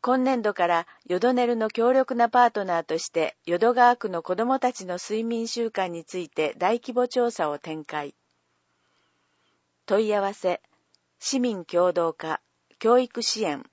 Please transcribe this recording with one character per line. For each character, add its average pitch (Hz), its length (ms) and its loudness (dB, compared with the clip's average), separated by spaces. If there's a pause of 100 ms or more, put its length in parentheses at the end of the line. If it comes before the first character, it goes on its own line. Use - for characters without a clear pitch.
今 254 240 2
年 254 180 0
度 208 120 0
か 175 120 0
ら 170 200 0 (200)
ヨ 180 140 0
ド 247 120 2
ネ 247 140 2
ル 240 80 2
の 220 160 -2
強 233 220 2
力 262 240 2
な 233 120 4
パ 247 180 6
ー 226 40 4
ト 208 140 -4
ナ 175 160 0
ー - 20 -6
と 165 160 -4
し - 100 -8
て、 - 360 -2
淀 185 300 2
川 240 200 6
区 240 140 -8
の 170 140 -6
子 180 120 -4
ど 220 120 -2
も 262 120 0
た 254 140 0
ち 190 140 -14
の 180 100 -6
睡 214 260 -6
眠 226 240 -4
習 233 220 -4
慣 202 180 -2
に 170 180 -10
つ - 140 -10
い 170 100 -8
て - 300 -2
大 220 220 0
規 254 120 -12
模 247 140 0
調 240 240 0
査 170 180 -2
を 147 120 -6
展 156 240 -10
開。 147 320 -8 (1700)
問 214 180 2
い 214 80 -2
合 208 80 2
わ 196 140 -2
せ、 - 260 -2 (580)
市 - 220 -4
民 214 240 -2
協 175 280 2
働 170 240 -2
課、 160 240 -6 (380)
教 233 200 4
育 247 240 -2
支 214 220 -4
援 139 280 -4